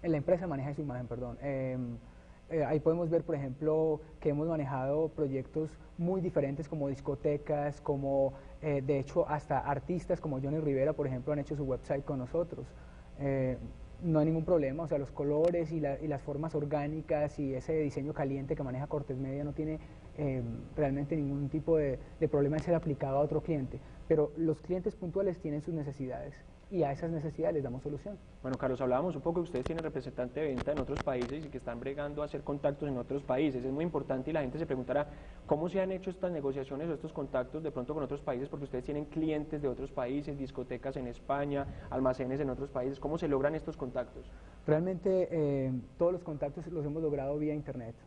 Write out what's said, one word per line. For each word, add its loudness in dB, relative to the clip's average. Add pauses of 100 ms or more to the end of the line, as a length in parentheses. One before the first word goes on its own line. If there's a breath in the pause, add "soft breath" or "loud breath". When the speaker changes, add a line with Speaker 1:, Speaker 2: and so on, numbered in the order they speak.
Speaker 1:
eh, 0
la 4
empresa 4
maneja -2
su -4
imagen, -4
perdón. -4
Em, -2 (520 loud breath)
eh, 2
ahí 4
podemos 4
ver, 6
por 0
ejemplo, 2 (180 loud breath)
que 2
hemos 2
manejado 2
proyectos 0 (300 loud breath)
muy 2
diferentes 2
como -2
discotecas, 0
como, 2 (280 loud breath)
eh, 2
de 4
hecho, 2
hasta 2
artistas 0
como -2
Johnny 2
Rivera, 4
por 0
ejemplo, 0
han 2
hecho -2
su -2
website 0
con -2
nosotros. -2 (540 loud breath)
Eh, 2 (440)
no 6
hay 8
ningún 4
problema, 4
o -4
sea, 2
los -2
colores 4
y 2
la, 0
y -4
las 0
formas -4
orgánicas 0
y 0
ese 0
diseño 0
caliente -2
que -4
maneja -2
Cortés -2
Media -2
no -2
tiene, -2 (380 loud breath)
eh, 0 (340)
realmente 2
ningún 0
tipo 2
de, 2 (180 loud breath)
de 2
problema 4
en 0
ser 4
aplicado 0
a 6
otro 4
cliente, 0 (280 loud breath)
pero 6
los 2
clientes -2
puntuales 0
tienen -2
sus -4
necesidades -4 (380)
y 6
a 4
esas -2
necesidades 0
les 2
damos -4
solución. -6 (240)
Speaker 2:
Bueno, -2
Carlos, 0
hablábamos 2
un -4
poco 2
que 0
ustedes -2
tienen -2
representante -4
de 2
venta 0
en 0
otros -2
países -2
y -10
que -10
están -6
bregando -4
a -2
hacer -6
contactos 0
en 0
otros -2
países. 2
Es 0
muy 0
importante -2
y -2
la 2
gente -2
se 0
preguntará, 0 (400 loud breath)
¿cómo 2
se 0
han 0
hecho -4
estas -2
negociaciones -2
o 0
estos -6
contactos -2
de -2
pronto -4
con -2
otros -4
países? -2
Porque -6
ustedes -4
tienen -2
clientes -2
de 0
otros -2
países, -2
discotecas -6
en -4
España, -2 (240 loud breath)
almacenes 2
en 0
otros -4
países. -2
¿Cómo -2
se 0
logran 4
estos -6
contactos? -6 (360 loud breath)
Speaker 1:
Realmente, 4
eh, 2 (260)
todos 6
los -4
contactos -4
los -2
hemos -2
logrado 0
vía 2
internet. -6 (120)